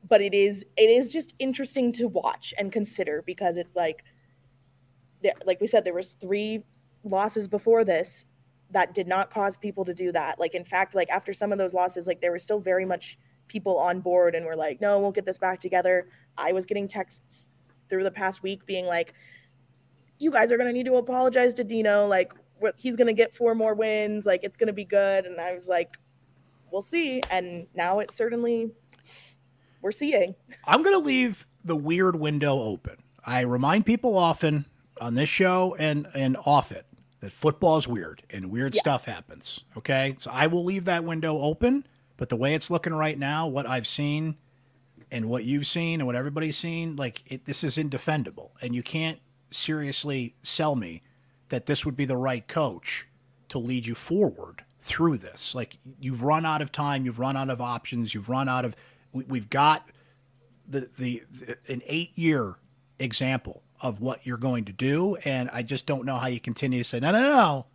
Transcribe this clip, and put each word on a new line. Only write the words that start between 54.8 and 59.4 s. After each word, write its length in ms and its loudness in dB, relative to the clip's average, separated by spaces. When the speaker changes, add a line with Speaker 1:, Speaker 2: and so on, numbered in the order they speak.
Speaker 2:
this. 340 -10
Like, 240 -8
you've 240 -6
run 220 2
out 160 0
of 100 -6
time, 340 -2
you've 140 -6
run 180 -2
out 140 -4
of 100 -4
options, 520 -6
you've 160 -8
run 180 0
out 180 0
of, 100 -6
we, 140 -8
we've 240 -6